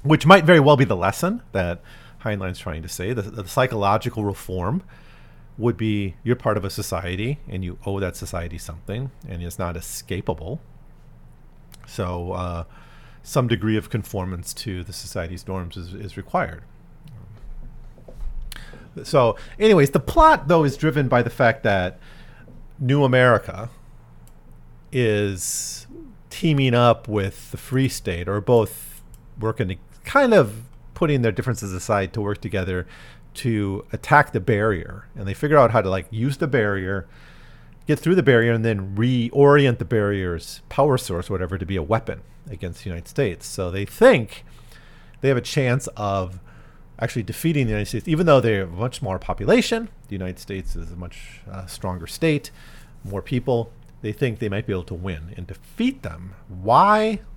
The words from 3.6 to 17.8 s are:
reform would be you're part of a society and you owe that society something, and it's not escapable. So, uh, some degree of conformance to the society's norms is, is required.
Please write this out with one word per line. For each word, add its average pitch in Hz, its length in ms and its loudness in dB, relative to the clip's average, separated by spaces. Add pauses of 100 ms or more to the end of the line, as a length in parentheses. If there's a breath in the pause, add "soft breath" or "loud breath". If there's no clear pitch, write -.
reform 98 600 -4 (760 soft breath)
would 110 180 0
be 104 480 -2
you're 117 120 0
part 110 200 -2
of 101 80 -2
a 98 60 -4
society 98 680 -6 (100)
and 95 160 -6
you 87 180 -8
owe 98 160 -4
that 90 160 -4
society 85 440 -8
something, 101 500 -10 (180)
and 85 140 -10
it's 87 160 -8
not 87 180 -4
escapable. 90 840 -8 (1300)
So, 90 460 -6
uh, 90 300 -6 (600 soft breath)
some 127 240 -2
degree 110 280 0
of 107 140 -2
conformance 92 640 -6
to 92 300 -8
the 87 100 -12
society's 87 540 -10
norms 92 280 -8
is, 90 200 -12
is 98 200 -12
required. 98 480 -4 (2500 loud breath)